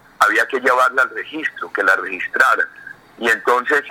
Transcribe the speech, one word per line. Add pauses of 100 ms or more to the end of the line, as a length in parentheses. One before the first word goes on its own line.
(180)
había
que
llevarla
al
registro,
que
la
registraran. (500)
Y
entonces